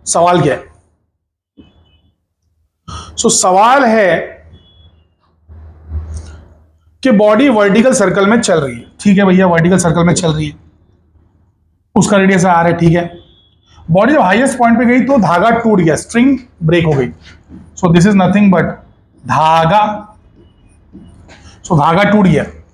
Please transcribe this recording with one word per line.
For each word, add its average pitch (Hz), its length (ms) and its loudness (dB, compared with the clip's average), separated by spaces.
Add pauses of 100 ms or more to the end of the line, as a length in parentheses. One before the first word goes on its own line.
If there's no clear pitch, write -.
सवाल 175 360 0
क्या 143 120 0
है? 117 100 -10 (2500)
So 233 160 -2
सवाल 214 540 2
है 214 340 0 (2750)
कि 262 80 2
body 214 380 2
vertical 214 440 2
circle 196 340 0
में 233 140 2
चल 175 180 0
रही 131 160 -8
है। 120 100 -18 (160)
ठीक 202 160 2
है 202 80 2
भैया, 185 220 2
vertical 175 300 0
circle 175 280 0
में 175 80 2
चल 160 200 -2
रही 151 140 -6
है, 147 80 -12 (1400)
उसका 202 220 0
radius 190 280 2
आर 170 220 0
है। 175 60 0
ठीक 170 180 0
है, 175 180 -2 (840)
Body 214 220 2
जब 294 80 2
highest 240 360 0
point 233 220 2
पे 247 60 0
गई 247 160 2
तो 277 180 0
धागा 175 320 0
टूट 226 280 0
गया, 160 180 0
string 254 400 -2 (260)
break 165 220 0
हो 160 80 0
गई। 123 180 -4 (640)
So 180 140 -2
this 175 180 4
is 214 80 2
nothing 196 360 2
but 165 160 0 (560)
धागा। 160 600 0 (1800)
So 175 160 -2
धागा 165 240 0
टूट 202 220 0
गया। 147 200 0 (280)